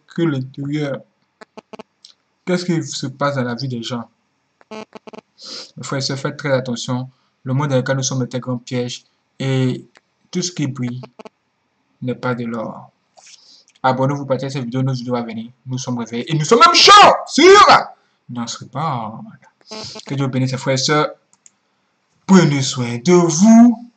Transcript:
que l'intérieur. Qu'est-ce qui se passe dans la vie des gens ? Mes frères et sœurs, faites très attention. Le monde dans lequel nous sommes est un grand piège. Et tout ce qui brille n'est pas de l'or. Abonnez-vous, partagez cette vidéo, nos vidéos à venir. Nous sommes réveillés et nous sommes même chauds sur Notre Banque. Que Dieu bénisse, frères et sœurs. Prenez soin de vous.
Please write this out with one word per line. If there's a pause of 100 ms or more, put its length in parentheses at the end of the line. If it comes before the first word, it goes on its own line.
(160)
que
l'intérieur. (1400)
Qu'est-ce
qui
se
passe
dans
la
vie
des
gens ? (640)
Mes
frères
et
sœurs,
faites
très
attention. (360)
Le
monde
dans
lequel
nous
sommes
est
un
grand
piège. (340)
Et (480)
tout
ce
qui
brille (1000)
n'est
pas
de
l'or. (920)
Abonnez-vous,
partagez
cette
vidéo,
nos
vidéos
à
venir. (140)
Nous
sommes
réveillés
et
nous
sommes
même
chauds (120)
sur (840)
Notre
Banque. (800)
Que
Dieu
bénisse,
frères
et
sœurs. (1160)
Prenez
soin
de
vous.